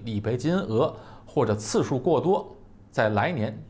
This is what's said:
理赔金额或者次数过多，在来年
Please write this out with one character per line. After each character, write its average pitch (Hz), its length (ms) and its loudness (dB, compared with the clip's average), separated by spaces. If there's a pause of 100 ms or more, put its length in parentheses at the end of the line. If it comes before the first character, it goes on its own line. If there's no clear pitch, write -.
理 107 160 -4
赔 110 160 -2
金 151 200 0
额 147 380 0 (320)
或 - 180 0
者 107 120 2
次 156 260 0
数 131 160 -2
过 139 220 2
多， - 360 0 (360)
在 113 160 2
来 110 240 2
年 107 380 -4